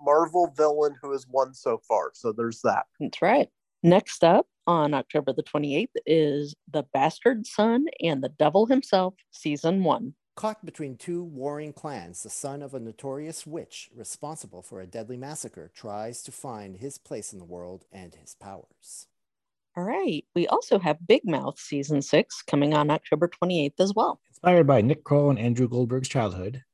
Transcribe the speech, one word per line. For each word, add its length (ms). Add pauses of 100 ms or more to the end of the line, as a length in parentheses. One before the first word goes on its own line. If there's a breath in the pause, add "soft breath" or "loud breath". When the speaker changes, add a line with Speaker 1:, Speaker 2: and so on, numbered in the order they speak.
Speaker 1:
Marvel 540
villain 440
who 120
has 160
won 240
so 340
far. 280
So 180
there's 300
that. 240 (120)
Speaker 2:
That's 220
right. 280 (340)
Next 420
up 220 (200)
on 280
October 400
the 80
twenty-eighth 520 (120)
is 480 (180)
The 120 (100)
Bastard 520
Son 380 (160)
and 240
the 60
Devil 360
Himself, 480 (160)
Season 540
one. 300 (220)
Speaker 3:
Caught 300
between 300
two 260
warring 500
clans, 520
the 40
son 320
of 140
a 60
notorious 680
witch 480
responsible 680
for 180
a 60
deadly 300
massacre 560
tries 520
to 80
find 440
his 220
place 340
in 60
the 60
world 480
and 240
his 180
powers. 720 (680)
Speaker 2:
All 80
right. 400 (100)
We 140
also 320
have 260
Big 180
Mouth 360
Season 420
six 400
coming 320
on 160
October 380
twenty-eighth 500
as 160
well. 260 (100)
Speaker 4:
Inspired 360
by 140
Nick 240
Kroll 260
and 80
Andrew 300
Goldberg's 400
childhood, 640